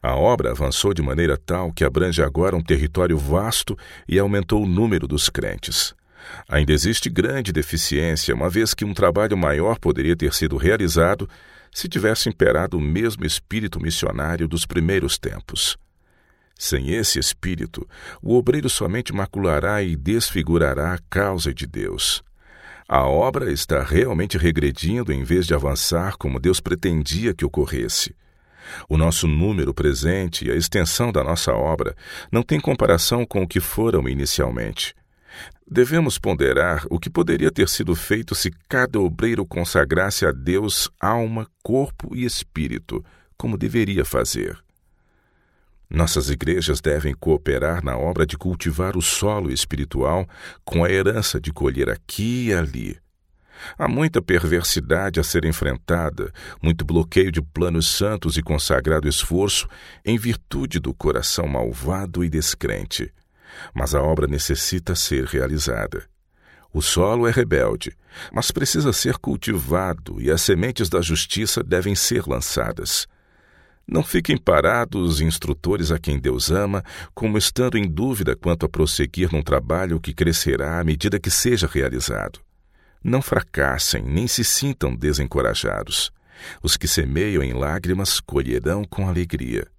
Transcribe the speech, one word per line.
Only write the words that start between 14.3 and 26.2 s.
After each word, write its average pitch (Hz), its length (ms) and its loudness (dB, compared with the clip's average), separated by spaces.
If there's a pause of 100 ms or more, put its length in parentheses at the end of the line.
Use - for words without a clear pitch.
dos 80 180 -2
primeiros 90 520 2
tempos. - 600 -4 (800)
Sem 67 320 -2
esse 104 280 0
espírito, - 680 -4 (320)
o - 160 4
obreiro 135 320 2
somente 107 460 -4
maculará 98 680 0
e 85 140 -2
desfigurará 82 1000 0
a 85 40 -8 (100)
causa 90 460 -2
de 64 120 -8
Deus. - 560 -4 (640)
A 67 200 4
obra 107 460 2
está 71 300 0
realmente 87 540 2
regredindo 80 760 2
em 67 100 0
vez 85 240 2
de 85 80 2
avançar 73 640 0
como 65 220 -2